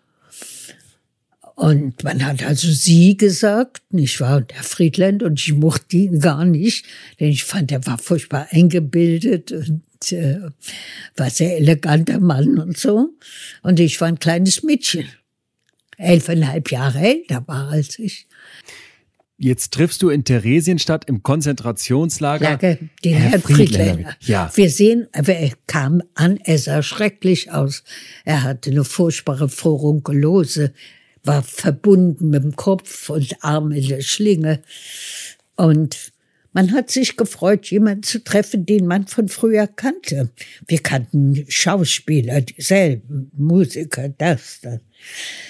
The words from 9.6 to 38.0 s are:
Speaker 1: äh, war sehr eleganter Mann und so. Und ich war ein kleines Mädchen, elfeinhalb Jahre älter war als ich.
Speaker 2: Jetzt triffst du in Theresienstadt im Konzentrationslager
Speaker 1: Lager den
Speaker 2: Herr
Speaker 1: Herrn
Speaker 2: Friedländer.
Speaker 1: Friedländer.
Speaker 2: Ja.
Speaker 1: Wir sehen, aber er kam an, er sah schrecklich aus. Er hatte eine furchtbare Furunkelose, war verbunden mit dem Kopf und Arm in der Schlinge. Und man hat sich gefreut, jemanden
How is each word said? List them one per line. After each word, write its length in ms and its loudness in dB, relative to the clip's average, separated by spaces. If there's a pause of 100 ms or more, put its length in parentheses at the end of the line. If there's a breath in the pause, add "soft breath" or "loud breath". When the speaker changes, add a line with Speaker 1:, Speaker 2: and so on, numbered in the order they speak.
Speaker 1:
äh, 260 -2 (800 loud breath)
war 120 -2
sehr 280 0
eleganter 640 2
Mann 380 2
und 180 -4
so. 320 2 (520 loud breath)
Und 200 4
ich 180 2
war 80 0
ein 120 -2
kleines 440 0
Mädchen, 460 -2 (880)
elfeinhalb 720 0
Jahre 280 -2
älter 460 0
war 220 -8
als 320 -4
ich. 260 -10 (1120 loud breath)
Speaker 2:
Jetzt 360 -2
triffst 280 0
du 80 4
in 140 2
Theresienstadt 840 0
im 140 -4
Konzentrationslager 1300 -2
Speaker 1:
Lager 260 0 (260)
den 120 2
Speaker 2:
Herr 160 4
Speaker 1:
Herrn 100 4
Speaker 2:
Friedländer. 520 4
Speaker 1:
Friedländer. 280 -6
Speaker 2:
Ja. 340 -2
Speaker 1:
Wir 140 6
sehen, 420 2
aber 240 0
er 160 -2 (160)
kam 340 0 (120)
an, 240 2
er 200 0
sah 240 -2
schrecklich 720 -2
aus. 320 -4 (400 loud breath)
Er 200 0
hatte 260 -6
eine 160 0
furchtbare 640 -2
Furunkelose, 1200 0 (500 soft breath)
war 200 0
verbunden 840 2
mit 140 2
dem 120 -4
Kopf 540 -4
und 340 -4
Arm 280 -2
in 160 -2
der 140 -4
Schlinge. 600 0 (960 loud breath)
Und 540 2 (420)
man 180 2
hat 180 0
sich 280 -2
gefreut, 500 0
jemanden 360 0